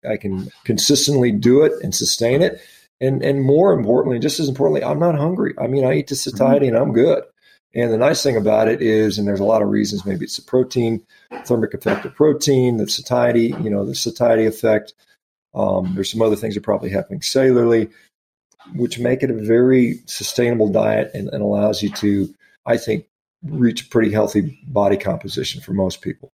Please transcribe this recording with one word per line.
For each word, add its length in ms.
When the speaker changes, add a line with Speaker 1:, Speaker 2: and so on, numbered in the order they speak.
Speaker 1:
I 120
can 300
consistently 680
do 300
it 100
and 120
sustain 480
it. 180
And, 220
and 200
more 300
importantly, 480
just 180
as 100
importantly, 360
I'm 160
not 160
hungry. 440
I 60
mean, 180
I 100
eat 120
the 80
Speaker 2:
Mm-hmm. 160
Speaker 1:
satiety 380
and 80
I'm 160
good. 320
And 180
the 60
nice 240
thing 140
about 320
it 140
is, 360
and 80
there's 140
a 40
lot 180
of 60
reasons, 380
maybe 180
it's 120
the 60
protein, 600
thermic 300
effect 300
of 100
protein, 640
the 120
satiety, 720
you 100
know, 140
the 100
satiety 520
effect. 460
Um, 400
there's 180
some 100
other 140
things 180
that 60
are 40
probably 260
happening 300
cellularly, 680
which 240
make 240
it 80
a 40
very 720
sustainable 640
diet 460
and, 140
and 140
allows 400
you 80
to, 420
I 100
think, 300
reach 420
a 20
pretty 240
healthy 460
body 280
composition 640
for 120
most 300
people. 340